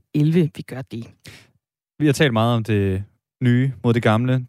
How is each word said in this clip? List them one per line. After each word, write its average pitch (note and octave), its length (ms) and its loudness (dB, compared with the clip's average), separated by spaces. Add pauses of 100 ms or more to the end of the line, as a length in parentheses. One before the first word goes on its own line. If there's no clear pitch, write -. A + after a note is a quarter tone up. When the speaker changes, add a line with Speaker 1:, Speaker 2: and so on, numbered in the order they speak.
(140)
Speaker 1:
elleve, D#3 420 2
vi D#3+ 60 -12
gør B2+ 200 -12
det. A2+ 240 -14 (920)
Speaker 2:
Vi D3 80 0
har C#3+ 60 4
talt C#3 200 2
meget A#2 240 2
om A2+ 80 -2
det G2 380 0 (400)
nye B2+ 300 2 (120)
mod A#2 100 2
det A#2 80 -2
gamle, B2 460 0